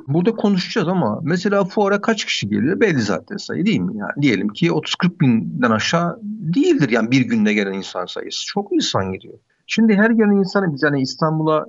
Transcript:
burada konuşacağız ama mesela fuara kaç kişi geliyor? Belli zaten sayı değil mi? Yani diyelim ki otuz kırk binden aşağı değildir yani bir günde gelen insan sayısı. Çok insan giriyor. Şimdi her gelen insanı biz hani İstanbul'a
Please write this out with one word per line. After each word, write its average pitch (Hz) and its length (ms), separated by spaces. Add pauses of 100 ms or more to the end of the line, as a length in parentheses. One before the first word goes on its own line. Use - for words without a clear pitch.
burada 180 240
konuşacağız 202 560
ama 151 360
mesela 190 420
fuara 202 360
kaç 214 240
kişi - 240
geliyor? 107 300
Belli 165 220
zaten 101 360
sayı 120 280
değil 196 140
mi? 92 180
Yani 101 140 (100)
diyelim 104 260
ki 165 240
otuz 156 240
kırk - 260
binden 123 500
aşağı 165 520
değildir 214 640
yani 113 220
bir 135 100
günde 107 320
gelen 101 200
insan 92 320
sayısı. - 400
Çok 202 280
insan 107 380
giriyor. - 220 (340)
Şimdi 220 280
her 214 140
gelen 214 300
insanı 190 340
biz 135 100
hani 143 180
İstanbul'a 156 680